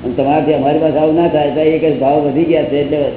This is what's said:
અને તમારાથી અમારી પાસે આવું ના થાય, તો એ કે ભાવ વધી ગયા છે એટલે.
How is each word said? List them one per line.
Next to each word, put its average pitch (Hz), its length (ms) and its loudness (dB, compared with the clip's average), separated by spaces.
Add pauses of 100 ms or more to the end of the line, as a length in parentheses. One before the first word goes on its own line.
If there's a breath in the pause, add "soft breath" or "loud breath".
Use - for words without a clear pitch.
અને 120 100 -6
તમારાથી 143 400 0
અમારી 143 260 0
પાસે 151 180 0
આવું 156 180 2
ના 170 120 2
થાય, 147 240 0
તો 135 80 -4
એ 156 180 2
કે 151 140 0
ભાવ 139 300 0
વધી 143 220 0
ગયા 156 200 0
છે 135 140 -2
એટલે. 143 400 -2